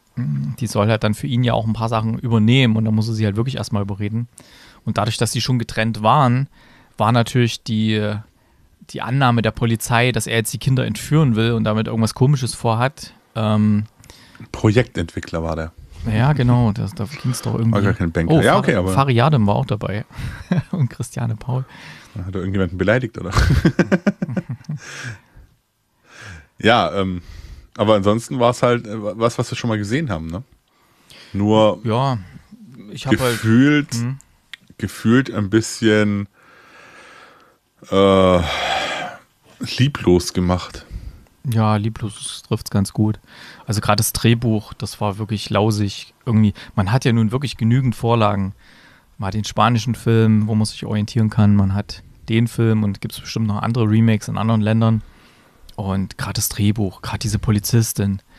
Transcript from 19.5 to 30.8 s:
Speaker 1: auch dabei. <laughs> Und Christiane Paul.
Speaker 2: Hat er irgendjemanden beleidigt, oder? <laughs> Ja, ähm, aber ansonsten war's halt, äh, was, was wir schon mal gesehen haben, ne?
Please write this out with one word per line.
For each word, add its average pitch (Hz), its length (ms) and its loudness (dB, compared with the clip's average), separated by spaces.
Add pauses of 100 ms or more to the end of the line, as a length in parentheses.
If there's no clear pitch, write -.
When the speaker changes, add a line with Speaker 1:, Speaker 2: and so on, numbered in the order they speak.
Speaker 1:
auch 131 100 0
dabei. 107 400 -4 (340)
<laughs> - 320 -4
Und 151 180 0
Christiane 117 460 -6
Paul. 127 300 -6 (520)
Speaker 2:
Hat 92 180 -8
er 92 60 -4
irgendjemanden 95 360 -2
beleidigt, 110 400 0
oder? 90 200 -8
<laughs> - 40 4 (3250)
Ja, 101 360 4
ähm, 95 280 -4 (560)
aber 107 180 4
ansonsten 107 440 0
war's 120 240 2
halt, 120 240 0
äh, 104 80 -10 (240)
was, 113 180 0
was 131 140 -4
wir 120 60 -6
schon 123 100 -6
mal 110 100 0
gesehen 117 320 -4
haben, 80 180 -6
ne? 87 160 -10 (920)